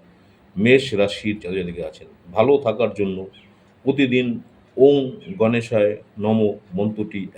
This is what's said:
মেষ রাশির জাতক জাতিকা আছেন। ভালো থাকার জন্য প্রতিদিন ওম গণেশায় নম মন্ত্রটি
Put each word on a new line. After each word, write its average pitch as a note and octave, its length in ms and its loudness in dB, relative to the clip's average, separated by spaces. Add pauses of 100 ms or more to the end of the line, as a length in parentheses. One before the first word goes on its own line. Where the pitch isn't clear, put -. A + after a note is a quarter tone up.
(560)
মেষ B2 280 4 (180)
রাশির G2+ 400 -4
জাতক F#2 180 -8
জাতিকা F2 300 -8
আছেন। - 180 -20 (280)
ভালো B2 180 4 (120)
থাকার A2 340 0
জন্য F#2+ 180 -2 (680)
প্রতিদিন B2+ 420 2 (500)
ওম C#3 260 6 (380)
গণেশায় A2+ 500 0 (340)
নম A2 140 2 (380)
মন্ত্রটি G#2 440 -4 (160)